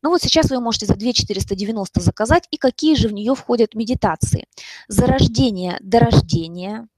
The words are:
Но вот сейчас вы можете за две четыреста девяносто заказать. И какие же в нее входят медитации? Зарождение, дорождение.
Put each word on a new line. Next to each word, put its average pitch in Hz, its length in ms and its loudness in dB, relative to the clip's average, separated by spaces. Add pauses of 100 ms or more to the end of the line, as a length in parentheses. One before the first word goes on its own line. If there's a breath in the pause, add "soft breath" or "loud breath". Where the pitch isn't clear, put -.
Но 294 80 0
вот 359 100 2
сейчас - 300 2
вы 254 100 -2
можете 226 260 -4
за - 80 2
две 226 180 -2
четыреста 196 420 -4
девяносто 196 460 -4
заказать. 226 500 0
И 302 60 -8
какие 294 380 2
же 226 140 2
в 208 40 -4
нее 214 220 0
входят 226 400 0
медитации? 208 720 -2 (420 loud breath)
Зарождение, 240 960 2
дорождение. 190 1040 2 (100)